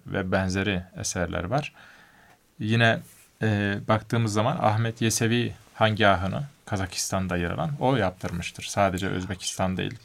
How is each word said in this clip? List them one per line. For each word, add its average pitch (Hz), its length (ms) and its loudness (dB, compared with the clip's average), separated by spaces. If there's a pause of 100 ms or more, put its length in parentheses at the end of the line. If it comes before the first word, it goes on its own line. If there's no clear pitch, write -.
ve 95 240 -2
benzeri 95 520 0 (160)
eserler 87 440 -4
var. 131 300 -4 (880)
Yine, 113 400 4 (420)
e, 101 460 2
baktığımız 110 460 0
zaman 107 280 0
Ahmet 113 400 0
Yesevi 113 520 2 (200)
hangahını, 101 680 4 (220)
Kazakistan'da 95 720 -2
yer 87 140 0
alan, 98 280 -2
o 131 160 2
yaptırmıştır. 90 680 -4
Sadece 95 440 0
Özbekistan 95 680 -4
değil. 98 160 -4 (120)